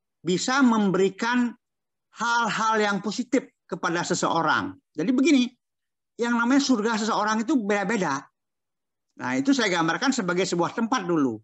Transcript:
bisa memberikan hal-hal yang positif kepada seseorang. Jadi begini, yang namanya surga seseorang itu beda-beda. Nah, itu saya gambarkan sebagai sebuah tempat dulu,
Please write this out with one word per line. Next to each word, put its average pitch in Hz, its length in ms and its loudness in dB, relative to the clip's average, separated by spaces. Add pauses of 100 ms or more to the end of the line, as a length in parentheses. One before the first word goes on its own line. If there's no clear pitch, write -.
(220)
bisa 214 400 0
memberikan 226 880 2 (720)
hal-hal 220 560 0
yang 208 240 0
positif - 480 -2 (160)
kepada 175 380 -4
seseorang. 151 720 0 (160)
Jadi 170 240 -2
begini, 262 320 4 (720)
yang 233 180 -2
namanya 240 220 2
surga 233 420 0
seseorang 214 400 0
itu 240 160 0
beda-beda. 185 640 -2 (1000)
Nah, 127 220 -4
itu 269 160 2
saya 220 160 0
gambarkan 175 400 0
sebagai 180 320 0
sebuah 175 320 -2
tempat 226 320 -2
dulu, 139 360 0